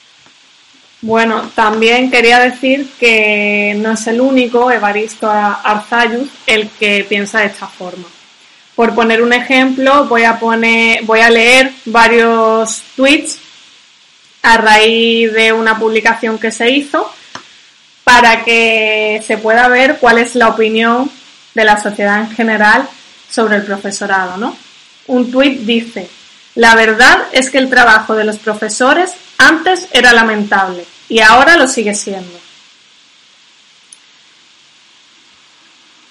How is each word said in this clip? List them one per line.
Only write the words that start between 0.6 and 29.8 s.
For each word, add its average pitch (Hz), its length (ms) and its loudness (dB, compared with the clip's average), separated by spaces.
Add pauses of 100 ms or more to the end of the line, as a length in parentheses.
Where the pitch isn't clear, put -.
Bueno, 226 540 -2
también 226 560 0
quería 240 280 4
decir 262 600 -2
que 208 800 0
no 220 160 -4
es 214 140 -6
el 233 140 -2
único, 254 500 0
Evaristo 214 580 -4
Arzayus, 214 1000 -2 (160)
el 214 240 -2
que 202 380 -4
piensa 208 320 -4
de 202 80 0
esta 202 200 -14
forma. 180 400 -16 (680)
Por 226 180 0
poner 226 280 0
un 240 120 0
ejemplo, 262 720 0
voy 233 180 0
a 226 160 0
poner, 226 640 0
voy 220 180 2
a 233 80 6
leer 247 420 2 (140)
varios 226 960 0 (120)
tweets 285 440 0 (1040)
a 233 140 4
raíz 226 760 2
de 220 200 0
una 226 240 0
publicación 220 640 -2
que 220 120 -6
se 233 180 -2
hizo 285 420 -4 (920)
para 233 400 4
que 214 840 -2
se 220 120 -2
pueda 226 300 2
ver 269 320 2
cuál 233 180 4
es 240 180 -2
la 226 140 2
opinión 226 640 -2 (420)
de 226 100 0
la 214 180 2
sociedad 202 380 -2
en 220 120 -6
general 226 560 0 (420)
sobre 214 280 -2
el 202 60 -4
profesorado, 196 760 -6
¿no? 247 180 -8 (520)
Un 247 240 -2
tuit 262 300 0
dice: 220 480 -6 (460)
"La 226 200 4
verdad 233 560 2
es 262 180 -2
que 285 80 -4
el 262 120 0
trabajo 226 460 2
de 214 80 -2
los 214 140 -4
profesores 254 760 -2 (260)
antes 330 540 0